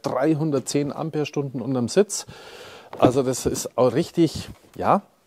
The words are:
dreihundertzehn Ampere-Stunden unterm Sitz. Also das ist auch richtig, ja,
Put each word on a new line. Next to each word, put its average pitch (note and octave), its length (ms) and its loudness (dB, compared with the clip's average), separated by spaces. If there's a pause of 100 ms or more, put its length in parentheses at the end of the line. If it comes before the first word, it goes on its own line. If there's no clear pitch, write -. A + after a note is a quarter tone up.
dreihundertzehn C#3+ 880 0
Ampere-Stunden C#3+ 680 -4
unterm B2 280 -2
Sitz. - 380 0 (680)
Also C3 260 4
das B2+ 220 -2
ist - 320 -2
auch B2 160 4
richtig, E3 560 0 (280)
ja, B2+ 240 2 (260)